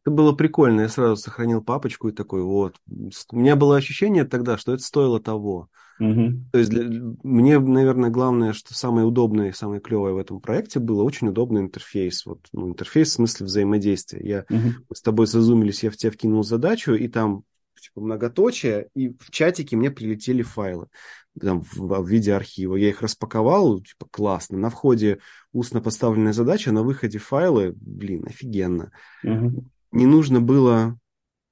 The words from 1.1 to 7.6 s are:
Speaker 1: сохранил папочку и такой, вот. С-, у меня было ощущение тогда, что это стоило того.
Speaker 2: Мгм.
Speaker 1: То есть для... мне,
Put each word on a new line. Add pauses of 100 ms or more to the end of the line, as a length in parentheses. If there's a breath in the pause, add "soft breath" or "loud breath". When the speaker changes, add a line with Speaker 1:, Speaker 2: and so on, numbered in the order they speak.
Speaker 1:
сохранил
папочку
и
такой,
вот. (360)
С-,
у
меня
было
ощущение
тогда,
что
это
стоило
того. (300 soft breath)
Speaker 2:
Мгм.
Speaker 1:
То
есть
для... (380)
мне,